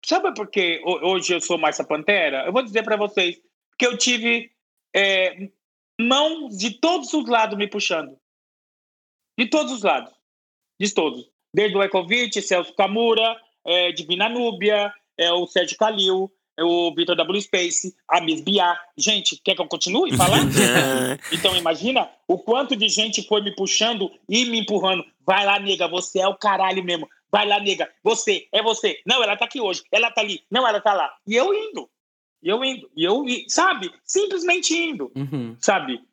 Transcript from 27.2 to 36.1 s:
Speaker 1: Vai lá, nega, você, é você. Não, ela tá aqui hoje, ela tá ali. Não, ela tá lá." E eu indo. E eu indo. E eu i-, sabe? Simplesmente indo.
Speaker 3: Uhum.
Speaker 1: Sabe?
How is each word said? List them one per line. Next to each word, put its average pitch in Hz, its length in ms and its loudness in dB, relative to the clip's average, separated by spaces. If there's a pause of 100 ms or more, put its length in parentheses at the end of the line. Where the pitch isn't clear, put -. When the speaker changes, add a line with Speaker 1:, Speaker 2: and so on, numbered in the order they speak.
Speaker 1:
Vai 208 160 2
lá, 208 120 2
nega, 190 320 -2 (120)
você, 208 500 0
é 214 100 2
você. 214 420 0
Não, 247 180 2
ela 202 140 0
tá 233 100 -2
aqui 254 140 -8
hoje, 190 300 -2
ela 220 200 2
tá 220 100 0
ali. 202 300 -4
Não, 247 160 2
ela 208 140 2
tá 208 140 2
lá." 156 180 -2 (140)
E 208 80 -4
eu 320 200 4
indo. 415 340 -6 (540)
E 160 60 -2
eu 226 160 0
indo. 262 320 -6
E 156 80 -2
eu 247 240 0
i-, - 200 -4
sabe? 330 420 0 (140)
Simplesmente 359 720 0
indo. 302 400 -4
Speaker 3:
Uhum. 131 440 -6
Speaker 1:
Sabe? 143 400 0 (120)